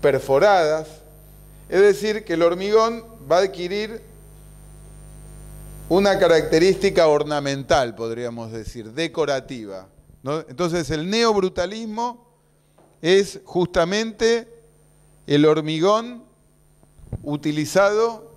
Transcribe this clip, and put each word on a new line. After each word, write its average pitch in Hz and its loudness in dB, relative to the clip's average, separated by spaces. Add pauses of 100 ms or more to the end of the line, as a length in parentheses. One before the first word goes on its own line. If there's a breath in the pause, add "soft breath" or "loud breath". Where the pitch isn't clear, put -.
perforadas. 156 2 (800 soft breath)
Es 180 2
decir, 208 2
que 170 -4
el 165 2
hormigón 214 2 (260)
va 170 4
a - 4
adquirir 202 -6 (1900)
una 196 4
característica 170 4
ornamental, 143 0
podríamos 117 -8
decir, 113 -14
decorativa, 135 -6 (360)
¿no? 147 -6
Entonces, 160 -4
el 160 -6
neobrutalismo 220 -2 (760)
es 190 0
justamente 208 -2 (760)
el 147 2
hormigón 170 0 (1000)
utilizado 180 0